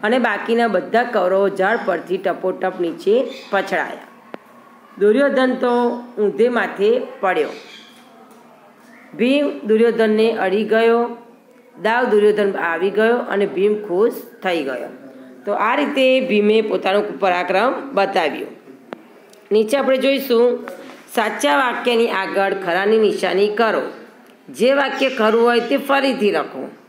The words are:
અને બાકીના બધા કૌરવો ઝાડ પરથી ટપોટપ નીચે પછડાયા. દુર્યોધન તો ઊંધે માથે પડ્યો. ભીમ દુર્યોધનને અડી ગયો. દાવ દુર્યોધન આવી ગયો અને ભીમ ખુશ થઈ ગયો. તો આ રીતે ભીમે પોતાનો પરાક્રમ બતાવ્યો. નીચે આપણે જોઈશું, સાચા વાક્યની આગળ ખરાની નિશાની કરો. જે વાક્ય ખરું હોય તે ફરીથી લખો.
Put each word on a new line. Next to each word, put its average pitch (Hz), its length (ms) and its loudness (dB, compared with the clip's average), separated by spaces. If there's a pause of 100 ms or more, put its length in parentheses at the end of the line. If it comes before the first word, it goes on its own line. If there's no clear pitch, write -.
અને 226 160 2
બાકીના 233 500 0
બધા 208 360 0
કૌરવો 196 440 0
ઝાડ 190 360 0
પરથી 180 320 -4
ટપોટપ 185 640 -4
નીચે 190 440 0 (260)
પછડાયા. 185 420 -4 (1040)
દુર્યોધન 254 560 4
તો 240 480 0 (160)
ઊંધે 214 300 2
માથે 226 540 0 (180)
પડ્યો. 175 280 0 (1700)
ભીમ 285 420 0
દુર્યોધનને 220 760 2
અડી 202 320 0
ગયો. 233 520 2 (680)
દાવ 226 220 0
દુર્યોધન 208 480 2
આવી 170 380 -2
ગયો 220 260 2
અને 202 300 -2
ભીમ 208 400 0
ખુશ 208 260 2 (300)
થઈ 170 220 -2
ગયો. - 480 -10 (320)
તો 202 80 -4
આ 214 220 0
રીતે 262 460 2
ભીમે 214 400 2
પોતાનો 202 420 0 (180)
પરાક્રમ 185 720 0
બતાવ્યો. 180 540 0 (1040)
નીચે 220 240 2
આપણે 269 200 2
જોઈશું, 247 640 2 (560)
સાચા 240 420 0
વાક્યની 233 520 0
આગળ 196 460 -2 (100)
ખરાની 196 340 2
નિશાની 202 500 2
કરો. 208 340 0 (680)
જે 196 240 2
વાક્ય 269 360 0
ખરું 226 340 2
હોય 240 180 4
તે 262 160 -2
ફરીથી 262 540 0
લખો. 139 400 -6 (180)